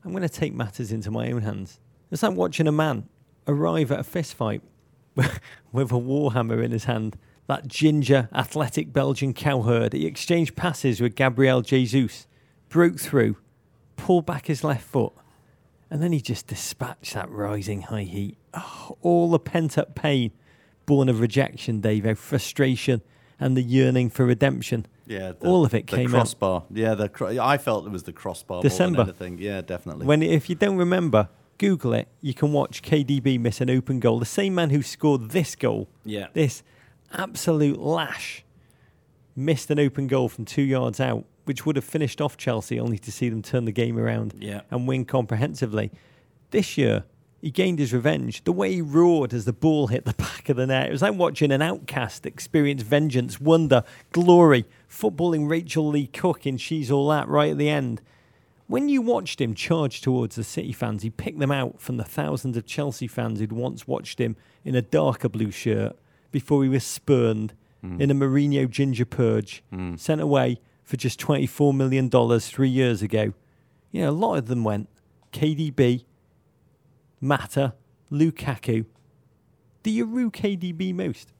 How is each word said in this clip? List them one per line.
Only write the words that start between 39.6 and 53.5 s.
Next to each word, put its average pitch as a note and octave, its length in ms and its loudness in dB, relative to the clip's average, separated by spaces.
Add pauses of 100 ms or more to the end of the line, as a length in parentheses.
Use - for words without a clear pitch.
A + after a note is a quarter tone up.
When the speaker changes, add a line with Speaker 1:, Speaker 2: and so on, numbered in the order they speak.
Speaker 1:
an D3 100 2
open C#3 280 2
goal B2+ 220 0
from A2+ 160 -10
two - 180 -2
yards B2+ 360 0
out, A#2+ 260 -2 (200)
which C3+ 200 -6
would D3+ 100 0
have C#3 100 -2
finished D3+ 360 -4
off D3 160 -4
Chelsea, A#2 420 -4
only A#2 180 -2
to A2 140 -12
see B2 180 -2
them A2+ 140 -4
turn B2 220 -2
the A2 60 -2
game A#2 280 0
around A2+ 400 -2
Speaker 2:
Yeah. G2+ 220 -10 (100)
Speaker 1:
and B2 160 -4
win C3 180 -2
comprehensively. A#2 840 -2 (600)
This - 260 0
year, A2 260 2 (360)
he D#3 120 -8
gained F#3 280 0
his B2 140 0
revenge. B2+ 520 -2
The E3+ 60 0
way F#3+ 220 0
he F3+ 80 -2
roared D#3 520 4
as A2+ 120 -4
the B2 80 0
ball D3+ 340 2
hit A#2+ 180 -2
the A#2 100 -2
back - 340 -6
of C3 80 2
the B2+ 80 0
net. C3 240 2
It - 20 -4
was C3 120 0
like G#3 100 2
watching D#3 380 2
an C3+ 100 4
outcast C#3 640 -4
experience C#3+ 560 0
vengeance, B2+ 580 0
wonder, D3 440 6 (280)